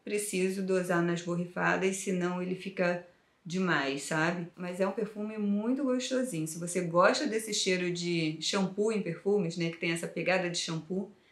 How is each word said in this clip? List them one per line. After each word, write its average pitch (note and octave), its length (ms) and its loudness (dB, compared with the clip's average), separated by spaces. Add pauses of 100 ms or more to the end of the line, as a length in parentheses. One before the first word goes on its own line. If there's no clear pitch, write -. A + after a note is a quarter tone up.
preciso G3 600 0
dosar F3+ 380 2
nas E3+ 200 2
borrifadas, F3 760 0
senão F3+ 440 -2
ele F3+ 140 -4
fica F3+ 500 -2 (400)
demais, D#3 580 0
sabe? E3 520 0
Mas F3+ 240 -6
é F#3+ 80 2
um G3 40 -2
perfume G#3+ 460 -6
muito G#3+ 460 0
gostosinho. B3+ 640 0
Se E3+ 120 -10
você F3 220 -2
gosta F3 440 4
desse A3 280 -2
cheiro F3+ 380 2
de E3+ 500 0
shampoo G3+ 500 2
em G#3 100 2
perfumes, F3 560 0
né, E3 120 0
que E3 80 -6
tem E3+ 140 -2
essa E3+ 160 -2
pegada F3 420 0
de E3+ 80 -4
shampoo, F3+ 540 -4 (200)